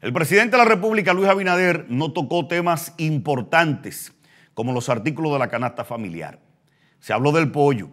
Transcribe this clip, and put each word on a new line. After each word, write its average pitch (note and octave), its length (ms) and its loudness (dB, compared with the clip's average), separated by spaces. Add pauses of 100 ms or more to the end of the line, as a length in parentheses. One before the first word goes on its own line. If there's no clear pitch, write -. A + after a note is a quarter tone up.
El A2 140 -6
presidente F#3+ 380 2
de A#3+ 120 8
la A3 40 4
República, G#3+ 440 2
Luis F#3+ 160 2
Abinader, F3+ 640 2
no C#3+ 220 -2
tocó E3+ 340 -2
temas E3+ 500 -2
importantes D3+ 1160 -2 (400)
como A#2+ 180 -4
los A#2+ 160 -4
artículos C#3 460 -2
de C#3 40 0
la B2 100 0
canasta A#2+ 360 -6
familiar. E2+ 540 -12 (600)
Se - 140 -8
habló B2 180 2
del D#3 200 2
pollo C#3 420 0